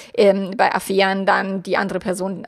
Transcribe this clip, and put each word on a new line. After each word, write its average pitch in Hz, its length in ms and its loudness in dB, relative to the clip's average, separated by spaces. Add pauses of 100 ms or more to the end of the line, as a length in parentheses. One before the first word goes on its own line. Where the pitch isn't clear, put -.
(160)
ähm, 196 420 4
bei - 160 2
Affären 196 520 0
dann 196 380 0
die 180 140 -2
andere 185 220 -4
Person 180 480 -6